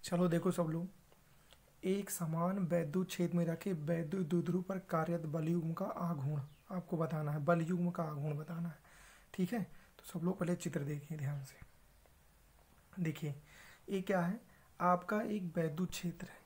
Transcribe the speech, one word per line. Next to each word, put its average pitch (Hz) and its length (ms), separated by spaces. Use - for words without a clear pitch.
चलो 180 220
देखो 170 240
सब 175 180
लोग, 165 180
एक 196 260
समान 170 560
वैद्युत 170 420
क्षेत्र 175 300
में 170 80
रखे 165 300
वैद्युत 165 520
द्विध्रुव 175 360
पर 190 160
कार्यरत 165 380
बलयुग्म 165 460
का 190 120
आघूर्ण 151 560
आपको 180 260
बताना 156 340
है, 151 140
बलयुग्म 170 460
का 175 120
आघूर्ण 151 340
बताना 165 320
है। 156 80
ठीक 185 200
है, 226 80
तो - 440
सब 165 200
लोग 180 140
पहले 175 160
चित्र 170 260
देखिए 147 360
ध्यान 143 260
से। - 1600
देखिए, 151 320
ये 196 120
क्या 185 200
है? 185 180
आपका 180 440
एक 208 320
वैद्युत 165 360
क्षेत्र - 360
है। - 180